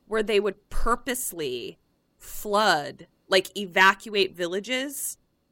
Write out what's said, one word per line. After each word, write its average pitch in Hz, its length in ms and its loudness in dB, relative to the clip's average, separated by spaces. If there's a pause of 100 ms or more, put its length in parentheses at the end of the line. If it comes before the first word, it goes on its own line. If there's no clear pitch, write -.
where 214 140 0
they 208 180 2
would 202 280 -4
purposely 165 1080 -2 (400)
flood, 180 880 0 (220)
like, 190 280 2
evacuate 196 800 2
villages 208 800 -4 (360)